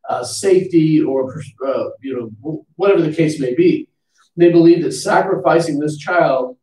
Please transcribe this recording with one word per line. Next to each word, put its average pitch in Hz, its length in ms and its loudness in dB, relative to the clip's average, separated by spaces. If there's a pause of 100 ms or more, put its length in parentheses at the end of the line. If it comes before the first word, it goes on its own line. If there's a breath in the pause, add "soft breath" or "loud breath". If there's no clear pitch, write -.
uh, 127 140 -4
safety 160 760 2
or, 131 400 -4 (240)
uh, 123 240 -4 (120)
you 131 140 -8
know, 117 140 -8 (120)
w-, 151 240 -12 (120)
whatever 190 240 2
the 156 120 -2
case 151 260 -2
may 127 140 -4
be. 175 340 0 (480)
They 170 160 4
believe 165 320 6
that 139 100 -4
sacrificing 165 880 0
this 151 180 -6
child 131 640 -2